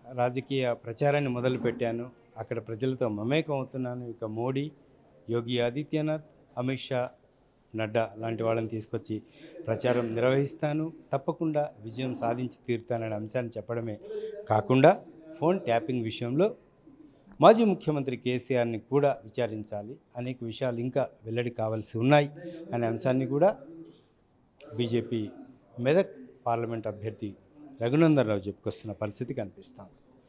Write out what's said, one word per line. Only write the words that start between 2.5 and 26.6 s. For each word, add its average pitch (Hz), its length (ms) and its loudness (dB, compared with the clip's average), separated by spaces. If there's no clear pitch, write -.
ప్రజలతో 117 500 -2
మమేకం 135 440 -2
అవుతున్నాను. 127 520 -6
ఇక 117 200 -8
మోడీ, 127 460 -2
యోగి 120 300 0
ఆదిత్యనాథ్, 151 640 -2
అమిత్ 127 240 -2
షా, 127 280 -2
నడ్డా 110 420 0
లాంటి 113 260 -4
వాళ్ళని 113 240 2
తీసుకొచ్చి 110 540 -6
ప్రచారం 117 480 0
నిర్వహిస్తాను, 143 760 0
తప్పకుండా 147 560 -2
విజయం 120 320 -6
సాధించి 123 420 -2
తీరుతాననే 113 480 -2
అంశాన్ని 110 420 -4
చెప్పడమే 113 420 -6
కాకుండా, 131 520 6
ఫోన్ 170 200 2
ట్యాపింగ్ 120 440 0
విషయంలో 120 520 0
మాజీ 220 220 12
ముఖ్యమంత్రి 147 540 2
కేసీఆర్ని 123 640 0
కూడా 139 440 2
విచారించాలి, 107 720 -6
అనేక 127 260 -6
విషయాలు 117 360 -4
ఇంకా 127 300 0
వెల్లడి 117 240 -2
కావాల్సి 110 480 -4
ఉన్నాయి 143 320 6
అనే 120 140 0
అంశాన్ని 127 380 0
కూడా 151 320 4
బీజేపీ 117 540 0
మెదక్ 160 320 4
పార్లమెంట్ 117 420 -2